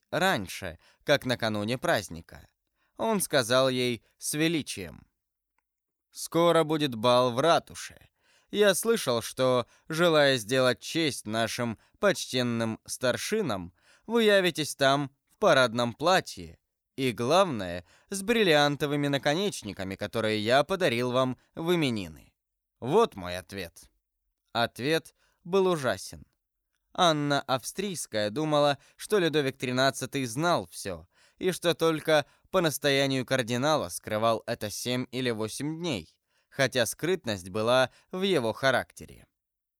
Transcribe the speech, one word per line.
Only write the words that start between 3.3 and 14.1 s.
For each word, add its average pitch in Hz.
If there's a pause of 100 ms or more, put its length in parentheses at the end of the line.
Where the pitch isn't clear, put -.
ей 123 (160)
с -
величием: 139 (1080)
«Скоро 165
будет 147
бал 123
в 120
ратуше. - (520)
Я 202
слышал, 139
что, 127 (240)
желая 156
сделать 123
честь -
нашим 113 (220)
почтенным 113
старшинам, 120 (320)
вы 226